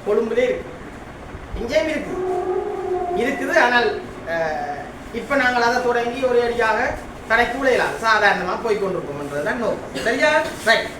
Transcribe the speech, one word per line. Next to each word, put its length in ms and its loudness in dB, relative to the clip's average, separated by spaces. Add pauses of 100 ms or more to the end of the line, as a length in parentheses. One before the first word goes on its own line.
கொழும்புலே 400 2
இருக்கு, 280 -2 (840)
இங்கேயும் 360 0
இருக்கு, 220 -4 (1000)
இருக்குது. 420 0
ஆனால், 280 4 (420)
அஹ், 520 -2 (320)
இப்ப 220 -2
நாங்கள் 320 4
அதை 140 4
தொடங்கி 420 0
ஒரு 180 4
அடியாக 380 2 (480)
கடைக்கு 320 2
விளையலாம், 420 2
சாதாரணமா 600 2
போய் 180 2
கொண்டிருப்போம்ன்றது 680 -4
தான் 160 -2
நோக்கம். 400 -4
சரியா? 280 2 (340)
ரைட். 240 4 (100)